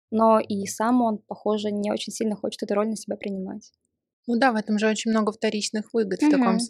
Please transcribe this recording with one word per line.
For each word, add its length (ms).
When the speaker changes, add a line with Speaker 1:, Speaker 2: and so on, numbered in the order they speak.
Speaker 1:
но 300
и 260
сам 360
он, 160
похоже, 520
не 220
очень 200
сильно 240
хочет 260
эту 120
роль 140
на 80
себя 200
принимать. 560
Speaker 2:
Ну 120
да, 140
в 40
этом 220
же 100
очень 220
много 220
вторичных 600
выгод 280
в 60
таком 300
Speaker 1:
Мгм, 120